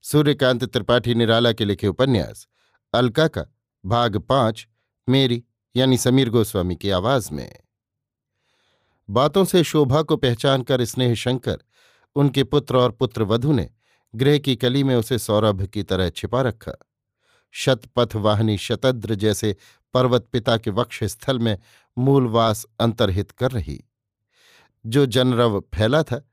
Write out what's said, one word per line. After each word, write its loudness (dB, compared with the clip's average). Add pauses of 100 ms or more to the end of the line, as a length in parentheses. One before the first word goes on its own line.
सूर्यकांत 0
त्रिपाठी 0
निराला 2
के -4
लिखे -2
उपन्यास -2 (460)
अलका 2
का -6 (400)
भाग 0
पांच, -2 (400)
मेरी 0 (320)
यानी 2
समीर 2
गोस्वामी 0
की -6
आवाज -2
में। -14 (1500)
बातों 2
से 2
शोभा 2
को 0
पहचानकर 0
स्नेह 0
शंकर, -4 (560)
उनके 2
पुत्र -2
और 2
पुत्रवधू -2
ने -2 (440)
गृह 2
की -2
कली 0
में 2
उसे 0
सौरभ 0
की -8
तरह -2
छिपा -4
रखा। -6 (800)
शतपथ -2
वाहिनी 0
शतद्र -2
जैसे -2 (380)
पर्वत 2
पिता 0
के -4
वक्ष -4
स्थल -4
में 0 (400)
मूलवास 2 (140)
अंतर्हित -2
कर -4
रही। -10 (1000)
जो 2
जनरव 2 (140)
फैला 2
था -8